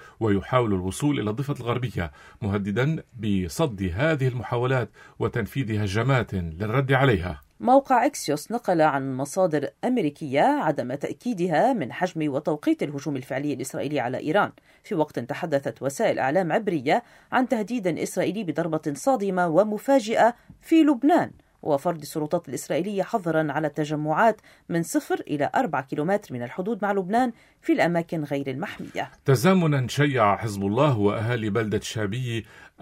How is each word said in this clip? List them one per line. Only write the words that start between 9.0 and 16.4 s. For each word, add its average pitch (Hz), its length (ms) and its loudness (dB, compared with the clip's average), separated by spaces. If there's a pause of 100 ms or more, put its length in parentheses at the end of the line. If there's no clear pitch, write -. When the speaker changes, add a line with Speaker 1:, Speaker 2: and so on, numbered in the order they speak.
Speaker 2:
مصادر 147 520 0 (140)
أمريكية 156 580 0
عدم 156 520 2
تأكيدها 175 800 0
من 139 200 -4
حجم 160 400 -2
وتوقيت 160 500 -2
الهجوم 143 320 -4
الفعلي 135 380 -4
الإسرائيلي 135 460 -4
على 123 180 -2
إيران، 160 340 0 (320)
في - 120 -6
وقت 151 240 -2
تحدثت 139 640 -4
وسائل 139 360 0
أعلام 160 320 0